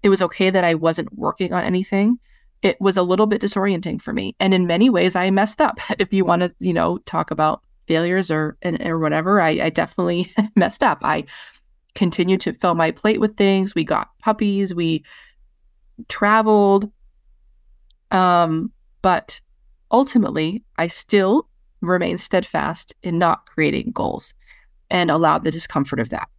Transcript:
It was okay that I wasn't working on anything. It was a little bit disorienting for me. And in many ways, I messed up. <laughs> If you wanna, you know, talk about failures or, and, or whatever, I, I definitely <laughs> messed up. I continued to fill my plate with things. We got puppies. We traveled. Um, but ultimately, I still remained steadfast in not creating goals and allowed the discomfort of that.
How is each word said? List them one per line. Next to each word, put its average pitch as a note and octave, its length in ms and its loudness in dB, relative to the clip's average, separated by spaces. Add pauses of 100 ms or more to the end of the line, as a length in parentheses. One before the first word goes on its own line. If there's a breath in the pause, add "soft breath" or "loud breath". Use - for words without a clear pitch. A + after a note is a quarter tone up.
It G#3 80 4
was F#3+ 140 4
okay F#3 260 0
that F#3 140 2
I E3+ 100 2
wasn't D#3+ 400 -2
working E3 400 -4
on F3+ 100 -2
anything. G3+ 540 0 (460)
It - 180 0
was F#3+ 160 0
a F3+ 60 0
little F#3 240 2
bit G#3+ 140 -2
disorienting G3 600 -4
for - 100 -10
me. - 280 -6
And F#3+ 160 2
in F3+ 100 2
many F3+ 240 4
ways, F#3 260 2
I F#3 140 0
messed G3+ 320 0
up. C#4+ 160 0 (120)
<laughs> A3 100 -6
If F#3+ 120 -2
you F#3+ 140 2
wanna, F3 340 0
you F3+ 140 -2
know, E3+ 320 0
talk - 240 -4
about D#3 320 -2 (260)
failures F3 440 0
or, D#3 300 -2
and, E3 240 -4
or E3 120 -2
whatever, D#3+ 440 0
I, D#3+ 80 2
I D#3+ 200 0
definitely F3 640 -4 (100)
<laughs> - 120 -4
messed F#3+ 280 2
up. F#3 200 0
I D3+ 220 -2 (680 loud breath)
continued F#3 460 0
to - 120 -4
fill F3 220 0
my E3 160 0
plate G#3+ 280 -2
with G#3+ 160 -2
things. G3 400 2
We E3 80 0
got - 260 -4 (100)
puppies. G3+ 540 -2
We E3 300 -2 (1040 loud breath)
traveled. G#3 840 2 (1200)
Um, F3 600 2 (300)
but - 400 0 (500)
ultimately, G#3 720 0 (140)
I E3+ 100 -2
still G3+ 640 0 (320)
remained F3 400 -2
steadfast E3 840 -4
in F3 160 -4
not E3+ 260 0
creating - 460 -2
goals - 420 -6 (560 soft breath)
and F3 220 0
allowed D#3 320 2
the D#3 80 -2
discomfort D3+ 480 -4
of A#2+ 100 -4
that. - 300 -10